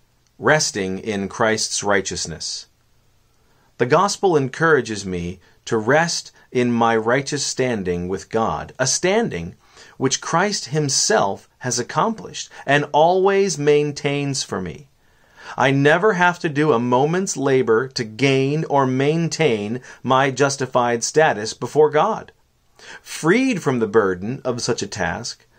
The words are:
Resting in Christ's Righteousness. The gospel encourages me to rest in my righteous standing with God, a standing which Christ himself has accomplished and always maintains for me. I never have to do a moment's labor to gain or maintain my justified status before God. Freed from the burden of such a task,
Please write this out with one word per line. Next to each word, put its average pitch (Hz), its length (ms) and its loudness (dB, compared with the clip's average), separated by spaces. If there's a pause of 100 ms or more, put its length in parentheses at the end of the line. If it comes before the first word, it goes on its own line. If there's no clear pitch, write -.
(400)
Resting 104 580 0
in 98 320 -4
Christ's 110 540 -2
Righteousness. 92 800 -4 (1120)
The 120 80 0
gospel 180 500 2
encourages 127 720 0
me 90 340 -6 (260)
to 113 120 0
rest 143 540 0 (200)
in 123 200 0
my 117 260 2
righteous 139 480 -2
standing 92 600 -2
with 95 240 -8
God, 82 480 -2
a 131 80 0
standing 151 680 -2 (440)
which 131 220 -2
Christ 196 500 -2
himself 139 760 0 (120)
has 123 180 -6
accomplished 175 720 -4 (160)
and 143 280 2
always 185 680 2
maintains 143 800 0
for 101 180 -6
me. 87 280 -10 (680)
I 131 140 2
never 151 440 4
have 175 260 2
to 175 100 -4
do 151 240 2
a 117 60 2
moment's 143 580 0
labor 131 520 2
to 131 140 -6
gain 135 680 0
or 139 160 4
maintain 131 960 0 (200)
my 131 300 2
justified 127 720 0
status 127 500 2
before 151 380 2
God. 180 400 0 (680)
Freed 220 640 0
from 127 160 0
the 110 80 0
burden 101 560 0
of 127 180 -4
such - 220 -4
a 98 40 -4
task, 95 580 -8 (140)